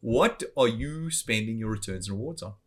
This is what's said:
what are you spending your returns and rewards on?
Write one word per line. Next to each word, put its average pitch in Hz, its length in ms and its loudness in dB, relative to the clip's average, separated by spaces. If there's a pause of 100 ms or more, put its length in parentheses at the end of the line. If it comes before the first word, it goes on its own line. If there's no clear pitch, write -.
what 139 420 4 (140)
are 127 100 6
you 147 420 -2
spending 113 480 0
your 110 120 -4
returns 98 400 -4
and 98 80 -2
rewards 156 260 -6
on? 101 120 -10 (120)